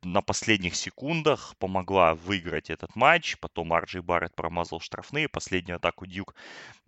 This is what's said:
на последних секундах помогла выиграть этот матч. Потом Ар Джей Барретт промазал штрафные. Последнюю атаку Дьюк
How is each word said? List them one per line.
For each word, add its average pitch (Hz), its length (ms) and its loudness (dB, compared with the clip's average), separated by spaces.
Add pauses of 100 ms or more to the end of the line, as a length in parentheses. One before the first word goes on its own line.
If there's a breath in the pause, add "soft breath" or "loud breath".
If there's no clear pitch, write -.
на 92 220 0
последних 101 520 0
секундах 151 840 -2
помогла 92 560 4
выиграть 82 560 -4
этот - 240 -8
матч. 156 440 4
Потом 82 340 -4
Ар 85 120 2
Джей 90 160 -8
Барретт 87 340 0
промазал 85 440 -4
штрафные. 143 500 -4
Последнюю 87 460 -4
атаку 87 320 -2
Дьюк 92 260 -8 (540 loud breath)